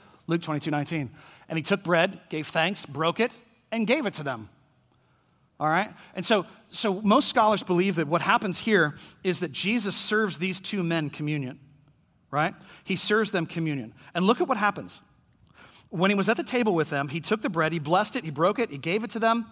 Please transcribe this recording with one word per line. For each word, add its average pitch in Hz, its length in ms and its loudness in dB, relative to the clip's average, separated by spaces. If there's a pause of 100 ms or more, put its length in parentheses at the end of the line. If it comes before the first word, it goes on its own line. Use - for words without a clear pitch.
(280)
Luke 170 160 0
twenty-two 156 280 -4
nineteen. 147 380 -2 (380)
"And 160 100 -4
he 165 60 -4
took 196 200 0
bread, 175 360 2 (100)
gave 156 180 -6
thanks, 175 380 0
broke 160 340 -2
it, 233 120 2 (400)
and 226 160 0
gave 262 180 2
it 196 100 -2
to 151 80 -8
them." 120 260 -6 (1120)
All 147 80 0
right? 185 240 0 (240)
And 185 100 -6
so, 202 200 2 (240)
so 202 320 -2
most 220 260 4
scholars 214 360 4
believe 185 320 2
that 156 120 0
what 160 140 0
happens 208 380 0
here 175 360 4 (280)
is 185 160 0
that 165 120 -4
Jesus 202 440 0
serves 214 420 0
these 185 220 -2
two 190 240 -2
men 165 260 0
communion, 147 500 -6 (720)
right? 151 220 0 (300)
He 190 120 -2
serves 208 360 0
them 170 140 0
communion. 147 480 -4 (200)
And 175 120 0
look 240 140 4
at 330 80 0
what 262 100 0
happens. 202 440 -4 (880)
"When 190 220 2
he 202 40 2
was 196 140 0
at 240 80 2
the 339 60 -4
table 226 320 0
with 156 160 0
them, 143 180 -2
he 156 120 -6
took 220 200 -2
the - 80 -2
bread, 160 240 0
he 170 60 -2
blessed 180 360 2
it, 254 80 -4
he 160 60 -8
broke 165 300 0
it, 220 100 0
he 143 80 -10
gave 170 260 -2
it 226 80 -8
to 226 80 -6
them, 226 320 2